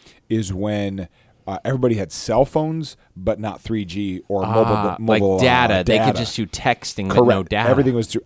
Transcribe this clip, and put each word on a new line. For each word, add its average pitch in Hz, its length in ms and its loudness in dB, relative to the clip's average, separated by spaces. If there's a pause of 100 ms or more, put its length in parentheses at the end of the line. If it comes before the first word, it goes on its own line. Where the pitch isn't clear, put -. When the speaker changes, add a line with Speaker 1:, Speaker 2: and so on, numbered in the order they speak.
(300)
Speaker 1:
is 110 240 -2
when, 98 560 -4 (360)
uh, 95 200 -8
everybody 123 300 0
had 95 180 -6
cell 127 320 0
phones, 156 500 -4 (220)
but 98 200 -4
not 104 220 -8
three 110 240 -4
G 92 460 -6
or 98 140 -2
mobile, 110 180 2 (100)
Speaker 2:
Ah, 101 260 0
Speaker 1:
mobile, 110 380 2
Speaker 2:
like 92 60 2
data. 123 320 4
Speaker 1:
uh, 92 100 2
Speaker 2:
They 110 140 2
could 110 80 2
Speaker 1:
data. 107 140 2
Speaker 2:
just - 180 -6
do 110 80 -2
texting, - 640 -4
but 98 60 0
Speaker 1:
Correct. 120 140 6
Speaker 2:
no 98 140 2
data. 107 260 0
Speaker 1:
Everything 131 260 4
was 113 120 0
through - 180 -4